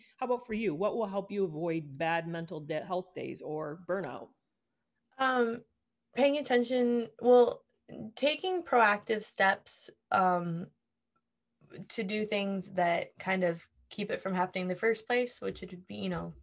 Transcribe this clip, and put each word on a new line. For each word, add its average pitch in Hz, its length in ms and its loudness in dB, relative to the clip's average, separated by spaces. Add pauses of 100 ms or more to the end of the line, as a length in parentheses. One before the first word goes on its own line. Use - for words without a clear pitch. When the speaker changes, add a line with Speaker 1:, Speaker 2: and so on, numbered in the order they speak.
(180)
Speaker 1:
How 254 80 -4
about 240 200 -2
for 226 60 -8
you? 208 220 0
What 196 220 0
will 226 100 0
help 196 240 -6
you 202 140 0
avoid 160 520 -4
bad 165 320 -2
mental 165 320 -8
de-, 151 240 -4
health 180 300 -6
days 135 260 -8
or 151 480 -8
burnout? 170 400 -4 (880)
Speaker 2:
Um, 247 440 2 (520)
paying 277 220 4
attention, 247 720 2 (120)
well, 247 440 8 (500)
taking 339 480 0
proactive 214 640 4
steps, - 640 0 (220)
um, 175 560 2 (1200)
to - 140 -6
do 208 240 -2
things 196 460 -2
that 175 460 0
kind 185 260 0
of 170 220 0 (240)
keep 196 200 -6
it 180 100 -4
from 190 140 -4
happening 185 280 -2
in 180 60 -2
the 180 60 -2
first 220 320 0
place, 247 340 -2
which 190 200 -6
would 185 260 -14
be, 202 100 -12
you 196 120 -4
know, 170 240 -4 (100)